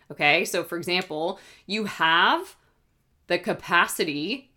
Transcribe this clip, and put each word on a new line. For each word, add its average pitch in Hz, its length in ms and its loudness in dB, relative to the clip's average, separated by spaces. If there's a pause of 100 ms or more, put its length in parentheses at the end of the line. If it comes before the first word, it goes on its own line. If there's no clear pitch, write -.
okay? 160 360 2
So, 175 180 -2
for 170 120 -10
example, 175 640 -4 (280)
you 208 180 -4
have 202 680 2 (720)
the 175 100 0
capacity 175 1200 -2